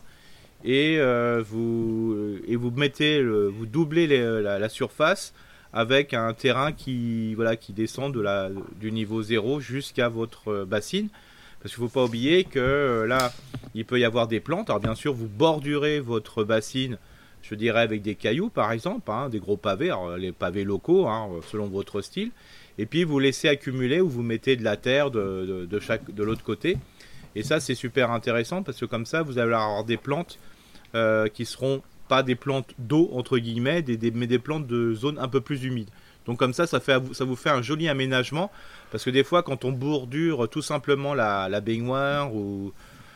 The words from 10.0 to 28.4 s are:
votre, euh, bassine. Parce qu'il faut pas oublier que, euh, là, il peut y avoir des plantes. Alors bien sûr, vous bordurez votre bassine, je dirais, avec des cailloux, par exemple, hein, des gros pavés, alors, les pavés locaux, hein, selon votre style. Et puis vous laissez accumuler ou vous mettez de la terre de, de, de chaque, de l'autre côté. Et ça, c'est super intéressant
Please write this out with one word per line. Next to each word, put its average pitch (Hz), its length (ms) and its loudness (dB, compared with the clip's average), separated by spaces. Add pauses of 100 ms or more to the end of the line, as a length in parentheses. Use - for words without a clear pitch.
votre, 113 420 -6
euh, 101 160 -2
bassine. 185 440 -2 (520)
Parce - 140 -12
qu'il 117 80 -4
faut 117 60 -2
pas 127 160 2
oublier 135 400 2
que, - 120 -6
euh, 131 480 2
là, 123 280 2 (420)
il 110 80 -4
peut 123 160 0
y 120 60 6
avoir 117 220 2
des 110 120 0
plantes. 180 300 -2
Alors 104 100 0
bien 110 160 0
sûr, 147 180 -2
vous 113 140 -4
bordurez 147 720 2
votre 117 460 -2
bassine, 113 520 0 (440)
je - 120 -12
dirais, 110 280 2
avec 107 200 0
des 101 140 -2
cailloux, 151 320 0
par 113 240 0
exemple, 175 400 -4
hein, 123 160 -4
des 110 120 -4
gros 95 180 0
pavés, 107 320 -2
alors, 90 260 -4
les 92 160 -4
pavés 95 320 -2
locaux, 143 440 2
hein, 110 200 -2 (240)
selon 104 160 -4
votre 98 320 -6
style. 208 320 -6 (460)
Et 107 80 -4
puis 165 180 0
vous 147 160 2
laissez 135 300 4
accumuler 131 500 2
ou 190 80 4
vous 120 160 -2
mettez 117 320 2
de 117 80 -2
la 107 140 2
terre 135 340 2
de, 95 340 -2
de, 92 200 -4
de 101 160 -2
chaque, - 320 -4
de 104 100 -2
l'autre 110 200 0
côté. 127 340 -2 (580)
Et 107 80 -4
ça, 156 160 2
c'est 143 160 -2
super 120 360 0
intéressant 117 520 0